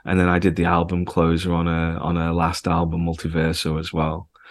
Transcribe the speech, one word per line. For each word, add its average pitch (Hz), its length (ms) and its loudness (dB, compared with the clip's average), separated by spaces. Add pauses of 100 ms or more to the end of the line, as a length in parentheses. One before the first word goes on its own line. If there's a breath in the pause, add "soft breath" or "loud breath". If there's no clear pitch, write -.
and 92 140 2
then 90 100 4
I 87 100 4
did 87 160 2
the 85 100 2
album 87 400 0
closer 85 480 2
on 85 140 0
a, 82 320 0
on 85 160 -2
her 82 180 0
last 85 340 -2
album, 85 380 0
Multiverso, 80 720 -2
as 80 140 -8
well. 78 360 -4 (220 loud breath)